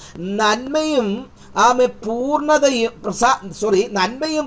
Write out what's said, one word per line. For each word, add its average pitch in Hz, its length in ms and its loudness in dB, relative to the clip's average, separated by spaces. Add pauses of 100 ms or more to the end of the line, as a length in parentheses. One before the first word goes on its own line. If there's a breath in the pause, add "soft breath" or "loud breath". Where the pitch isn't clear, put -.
(400 loud breath)
നന്മയും, 254 680 0 (580 soft breath)
ആമേ, 247 200 4 (200)
പൂർണ്ണതയും 269 840 0 (120)
പ്രസാ-, 233 360 0 (200)
sorry, 202 220 2 (160)
നന്മയും 277 480 -2